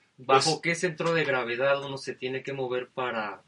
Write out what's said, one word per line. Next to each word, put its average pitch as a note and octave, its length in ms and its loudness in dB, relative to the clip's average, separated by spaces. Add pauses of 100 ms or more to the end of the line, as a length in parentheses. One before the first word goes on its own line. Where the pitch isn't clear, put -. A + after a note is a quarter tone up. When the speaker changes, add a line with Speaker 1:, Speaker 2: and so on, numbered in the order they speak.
(160)
Speaker 1:
¿Bajo D3+ 440 4
Speaker 2:
Pues, - 20 -12
Speaker 1:
qué E3 120 0
centro E3 380 0
de D#3+ 120 4
gravedad C3+ 600 2
uno C3+ 140 -6
se B2+ 160 -8
tiene C3 280 -6
que C3+ 100 -8
mover B2+ 360 -2
para A2+ 600 -4